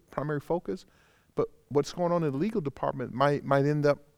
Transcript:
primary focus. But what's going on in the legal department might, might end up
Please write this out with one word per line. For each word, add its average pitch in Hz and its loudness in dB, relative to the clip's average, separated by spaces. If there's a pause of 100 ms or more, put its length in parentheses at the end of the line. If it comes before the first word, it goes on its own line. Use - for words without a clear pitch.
(100)
primary 147 -4
focus. 180 -6 (520)
But - 0 (220)
what's 143 0
going 175 -2
on 175 2
in 147 0
the 135 -4
legal 208 0
department 139 -4
might, 143 2
might 139 4
end 147 2
up 143 4 (200)